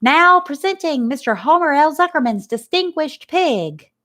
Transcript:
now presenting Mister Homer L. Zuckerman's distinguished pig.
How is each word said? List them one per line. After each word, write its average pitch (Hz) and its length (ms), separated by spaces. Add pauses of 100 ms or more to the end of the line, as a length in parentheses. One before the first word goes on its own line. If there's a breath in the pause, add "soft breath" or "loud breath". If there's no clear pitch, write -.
now 339 380
presenting 320 680
Mister 247 280
Homer 302 360
L. 294 240
Zuckerman's 294 520
distinguished 320 800
pig. 208 600 (160)